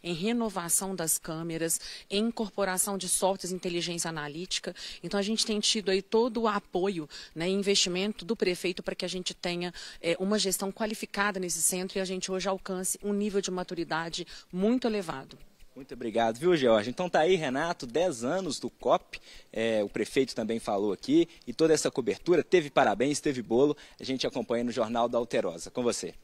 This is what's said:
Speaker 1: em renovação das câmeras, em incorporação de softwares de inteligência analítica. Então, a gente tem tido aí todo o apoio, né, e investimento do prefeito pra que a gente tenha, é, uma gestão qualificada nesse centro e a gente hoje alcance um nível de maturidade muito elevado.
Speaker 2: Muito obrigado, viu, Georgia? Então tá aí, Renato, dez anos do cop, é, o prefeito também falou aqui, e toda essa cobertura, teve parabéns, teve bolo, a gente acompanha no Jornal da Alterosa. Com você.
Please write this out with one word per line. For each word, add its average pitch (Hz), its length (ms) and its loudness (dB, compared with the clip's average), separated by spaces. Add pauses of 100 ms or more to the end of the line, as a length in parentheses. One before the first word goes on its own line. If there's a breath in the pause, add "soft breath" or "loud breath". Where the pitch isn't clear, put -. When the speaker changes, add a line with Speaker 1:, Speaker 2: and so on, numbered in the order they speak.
Speaker 1:
em 175 100 -4
renovação 190 800 0
das 165 220 0
câmeras, 165 640 -4 (260 loud breath)
em 208 180 0
incorporação 196 720 -2
de 185 140 -4
softwares 190 400 0
de 185 60 -2
inteligência 175 540 -4
analítica. 160 680 -6 (260 loud breath)
Então, 185 180 -2
a 196 40 2
gente 220 200 0
tem 214 160 0
tido 208 300 0
aí 190 140 2
todo 226 380 2
o 226 60 4
apoio, 185 640 -2 (240 loud breath)
né, 165 160 -2
e - 20 2
investimento 196 720 0
do 214 120 -2
prefeito 180 480 -2
pra 190 100 -4
que 185 120 -6
a 175 40 -6
gente 180 240 -6
tenha, 175 400 -4 (260 loud breath)
é, 170 200 0
uma 202 180 2
gestão 196 340 -2
qualificada 208 680 -2
nesse 175 240 -2
centro 185 340 -2
e 190 40 0
a 185 40 -2
gente 185 260 -6
hoje 190 160 -2
alcance 185 560 -4
um 208 80 -2
nível 202 300 0
de - 80 -6
maturidade 170 800 -4 (260 loud breath)
muito 220 320 2
elevado. 160 500 -4 (400)
Speaker 2:
Muito 135 180 -14
obrigado, 113 420 2
viu, 170 220 4
Georgia? 113 320 6
Então 180 200 -2
tá 160 120 4
aí, 185 140 6
Renato, 156 520 -2
dez 131 380 0
anos 170 340 -2
do 120 100 -6
cop, - 480 0 (360 loud breath)
é, 110 280 0
o 101 60 0
prefeito 120 480 0
também 113 240 -2
falou 104 320 0
aqui, 151 380 2 (180 loud breath)
e 120 60 -10
toda 160 200 4
essa - 160 2
cobertura, 131 540 2
teve 156 260 4
parabéns, 127 520 4
teve 131 200 0
bolo, 131 360 4 (200 loud breath)
a - 60 -16
gente 131 240 -4
acompanha 120 380 -2
no 120 60 -2
Jornal 117 360 2
da 120 100 0
Alterosa. 101 540 -2
Com 123 100 -4
você. 110 320 0 (100)